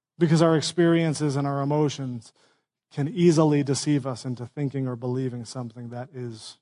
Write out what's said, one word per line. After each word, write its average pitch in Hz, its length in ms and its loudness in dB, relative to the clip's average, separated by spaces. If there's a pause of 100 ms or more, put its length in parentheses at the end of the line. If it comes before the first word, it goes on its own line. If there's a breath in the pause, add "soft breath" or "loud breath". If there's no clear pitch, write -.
(180)
because 160 240 6
our 160 140 6
experiences 160 800 2
and 143 100 -2
our 139 160 -2
emotions 139 680 -2 (600)
can 143 160 -4
easily 160 540 4
deceive 139 440 0
us 127 200 -8
into 123 180 -8
thinking 135 420 -6
or 123 100 -6
believing 123 500 -6
something 120 420 -12
that 120 240 -12
is 120 500 -14